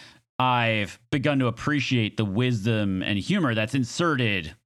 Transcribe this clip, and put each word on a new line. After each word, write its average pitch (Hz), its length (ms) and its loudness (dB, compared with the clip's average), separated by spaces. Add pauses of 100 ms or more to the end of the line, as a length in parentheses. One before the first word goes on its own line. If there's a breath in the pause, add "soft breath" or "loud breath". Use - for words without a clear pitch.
(380 loud breath)
I've 117 600 0 (120)
begun 147 280 0
to 131 80 2
appreciate 120 680 0
the 110 80 0
wisdom 104 800 0
and 101 160 -2
humor 147 360 0
that's 110 200 -2
inserted 123 800 0 (120)